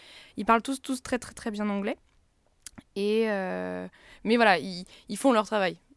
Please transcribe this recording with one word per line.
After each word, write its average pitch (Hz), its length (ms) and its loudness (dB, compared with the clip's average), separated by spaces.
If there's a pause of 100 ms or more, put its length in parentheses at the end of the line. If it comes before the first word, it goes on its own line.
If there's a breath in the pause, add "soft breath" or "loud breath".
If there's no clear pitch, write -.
(360 loud breath)
Ils 247 80 -4
parlent 226 180 6
tous, 269 180 -6
tous 262 220 -6
très, - 160 -2
très, - 160 -10
très - 160 -8
bien 208 180 -4
anglais. 202 280 -4 (1000)
Et, 214 340 0
euh, 185 600 -4 (340 loud breath)
mais 220 140 2
voilà, 214 220 6
ils, 185 260 -8 (240 loud breath)
ils 202 100 -8
font 269 140 4
leur 214 140 2
travail. 185 300 -2 (200)